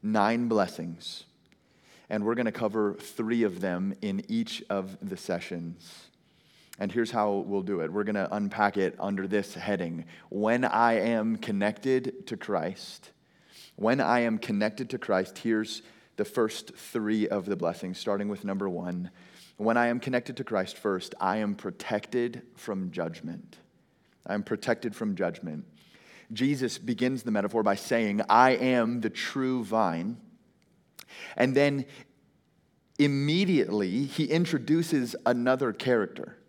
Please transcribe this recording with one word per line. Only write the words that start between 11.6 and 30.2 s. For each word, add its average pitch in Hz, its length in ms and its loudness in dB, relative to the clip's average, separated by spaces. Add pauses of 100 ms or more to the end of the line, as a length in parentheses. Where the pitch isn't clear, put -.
to 110 80 -6
Christ. - 760 -6 (680)
When 117 240 2
I 117 180 4
am 117 180 2
connected 107 520 -2
to 127 80 -6
Christ, 92 400 0
here's 113 440 -2 (360)
the 104 80 0
first - 500 -2
three 107 520 0
of 98 180 0
the 98 100 -2
blessings, 90 420 -4
starting 101 300 -2
with 101 160 -6
number 98 240 -2
one. 90 440 -4 (440)
When 113 220 2
I 120 100 4
am 120 140 0
connected 123 360 -2
to 135 60 -6
Christ 92 340 -2
first, 95 440 -2
I 95 160 2
am 104 180 0
protected 120 840 -4 (140)
from 95 360 -4
judgment. 82 680 -8 (680)
I 98 60 -4
am 104 100 -2
protected 113 500 -2
from 104 220 -2
judgment. 82 500 -4 (680)
Jesus 127 480 0
begins 123 440 -2
the 120 80 -2
metaphor 104 300 0
by 104 140 4
saying, 107 540 0
"I 123 220 8
am 123 500 2
the 110 80 0
true 131 540 -2
vine." 101 540 0 (1160)